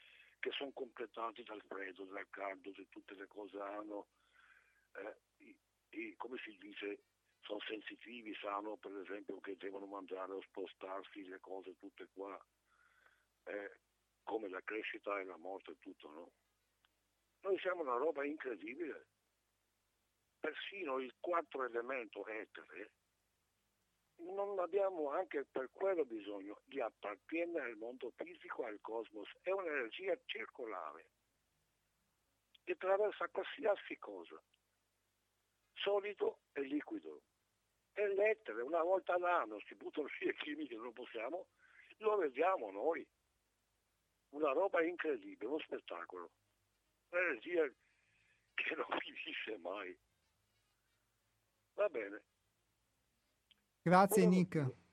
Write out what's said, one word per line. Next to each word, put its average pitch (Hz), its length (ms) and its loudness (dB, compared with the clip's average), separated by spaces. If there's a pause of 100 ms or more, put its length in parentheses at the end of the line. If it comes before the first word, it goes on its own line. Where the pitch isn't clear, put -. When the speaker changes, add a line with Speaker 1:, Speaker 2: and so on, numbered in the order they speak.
(400)
Speaker 1:
che 127 100 0
sono 135 220 -2
completati 117 720 -6
dal 107 240 -10
freddo, 98 340 -8
dal 98 280 -8
caldo, 95 420 -6
che 95 160 -14
tutte - 260 -16
le 95 140 -12
cose 101 320 -10
hanno, 104 480 -6 (840)
eh, 101 260 -10 (200)
i, - 200 -20 (340)
i, 110 260 -8
come 123 220 -8
si 107 200 -10
dice, 101 460 -6 (380)
sono 104 180 -4
sensitivi, 110 800 -8
sanno 101 360 -2
per 98 220 -10
esempio 98 400 -8
che 98 180 -6
devono 98 300 -6
mangiare 92 460 -6
o 95 100 -4
spostarsi, 95 800 -8
le 92 140 -10
cose 92 380 -10
tutte 95 360 -14
qua, 98 240 -6 (1080)
eh, 101 340 -4 (460)
come 107 240 -2
la 92 140 -4
crescita 104 580 -2
e 92 40 -4
la 92 120 -10
morte 87 340 -10
e 76 80 -16
tutto, - 320 -16
no? 78 220 -14 (1120)
Noi 190 180 4
siamo 180 220 0
una 127 120 2
roba 143 300 4
incredibile. 131 840 -6 (1300)
Persino 151 580 -2
il 131 220 -4
quarto 170 420 0
elemento 117 640 -4
etere, 92 640 -10 (1300)
non 196 400 -2
abbiamo 175 520 2
anche 151 340 0
per 131 280 -4
quello 190 320 2
bisogno 101 600 -6
di 135 160 -4
appartenere 135 920 -2
al 117 60 -8
mondo 120 400 -6
fisico, 156 480 -6
al 107 160 -6
cosmos. 110 500 -6 (120)
È 180 80 0
un'energia 165 760 0
circolare 92 840 -6 (1500)
che - 80 -4
attraversa 190 560 2
qualsiasi - 680 0
cosa, 85 420 -12 (1300)
solido 202 640 0 (120)
e 143 100 -2
liquido. 127 600 -4 (720)
È 208 140 2
l'etere, 196 560 2
una 156 200 2
volta 180 320 4
all'anno 165 460 2
si - 140 -14
buttano 156 340 -4 (100)
via 180 120 2
i - 60 -2
chimici 147 380 -4
che - 20 -6
non 117 160 -6
possiamo, 120 560 -6 (500)
lo 214 180 4
vediamo 151 540 4
noi. 131 360 2 (1200)
Una 147 220 4
roba 175 300 6
incredibile, 131 640 0
uno 151 140 0
spettacolo. 90 720 -8 (800)
Un'energia 165 600 2 (840)
che - 200 0
non 156 120 -2
<laughs> - 120 0
finisce 135 600 -6
mai. 92 380 -6 (1800)
Va 208 140 4
bene. 107 340 -4 (1600)
Speaker 2:
Grazie, 190 380 12
Speaker 1:
Come 180 120 12
Speaker 2:
Nick. 180 200 6 (360)